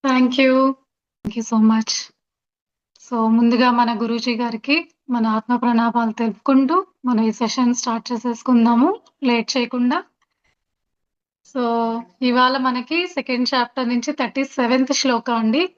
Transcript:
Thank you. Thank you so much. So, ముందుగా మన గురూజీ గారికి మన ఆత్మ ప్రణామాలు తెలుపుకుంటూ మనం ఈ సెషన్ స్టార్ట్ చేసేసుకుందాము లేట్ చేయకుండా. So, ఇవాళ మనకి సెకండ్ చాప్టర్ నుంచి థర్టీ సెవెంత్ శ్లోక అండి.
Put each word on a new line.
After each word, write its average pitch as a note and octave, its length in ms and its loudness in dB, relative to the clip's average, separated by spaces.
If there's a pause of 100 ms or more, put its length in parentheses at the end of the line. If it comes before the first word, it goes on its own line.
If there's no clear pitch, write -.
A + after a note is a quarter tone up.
Thank B3+ 340 2
you. C4 100 4 (680)
Thank - 160 -8
you A3+ 160 -6
so A3+ 40 2 (120)
much. A3 240 0 (1120)
So, - 100 -8 (220)
ముందుగా A#3 320 4 (100)
మన A#3 100 2 (120)
గురూజీ A#3 320 -4 (100)
గారికి A#3 320 -4 (380)
మన A#3 120 -2 (120)
ఆత్మ A#3 160 -4 (100)
ప్రణామాలు A#3 560 0
తెలుపుకుంటూ C4 560 0 (320)
మనం A3+ 220 0
ఈ - 100 0
సెషన్ A#3+ 400 0
స్టార్ట్ A3+ 320 -6
చేసేసుకుందాము A#3+ 800 2 (400)
లేట్ A#3 260 0
చేయకుండా. B3 420 0 (1500)
So, B3+ 120 -4 (640)
ఇవాళ B3+ 260 4 (120)
మనకి B3 300 -4 (200)
సెకండ్ B3 340 -2
చాప్టర్ B3 400 -2
నుంచి B3 200 -2 (100)
థర్టీ C4 220 -4 (120)
సెవెంత్ C4 460 0
శ్లోక A#3+ 280 -2 (120)
అండి. A3+ 220 0 (140)